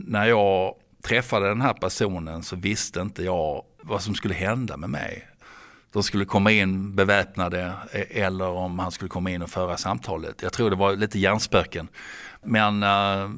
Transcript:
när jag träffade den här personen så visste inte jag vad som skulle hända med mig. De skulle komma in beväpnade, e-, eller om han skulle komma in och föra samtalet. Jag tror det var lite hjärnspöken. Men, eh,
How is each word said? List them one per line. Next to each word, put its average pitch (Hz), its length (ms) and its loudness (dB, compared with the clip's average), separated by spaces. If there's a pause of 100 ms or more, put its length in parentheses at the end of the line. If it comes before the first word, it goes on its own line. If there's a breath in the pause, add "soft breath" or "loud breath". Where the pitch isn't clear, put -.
när 104 180 2
jag 101 500 4 (280)
träffade 110 440 2
den 107 140 0
här - 120 2
personen 87 720 -2
så - 120 -8
visste 92 460 -2
inte 95 220 -6
jag 80 400 -2 (180)
vad 101 200 -4
som 101 140 -4
skulle 98 180 -4
hända 98 440 -2
med 80 120 -8
mig. - 380 -8 (640 loud breath)
De 101 120 0
skulle 98 220 0
komma 101 260 4
in 98 440 2
beväpnade, 92 800 0 (180)
e-, 104 320 -4
eller 92 240 -2
om 90 320 -4
han 92 120 -4
skulle 92 180 -8
komma 92 220 -4
in 87 100 -4
och 82 80 -8
föra 90 280 -2
samtalet. 92 640 -6
Jag 90 120 -4
tror 113 160 2
det 98 60 4
var 98 200 4
lite 104 240 -2
hjärnspöken. 95 680 2 (560 loud breath)
Men, 104 400 2
eh, 101 540 2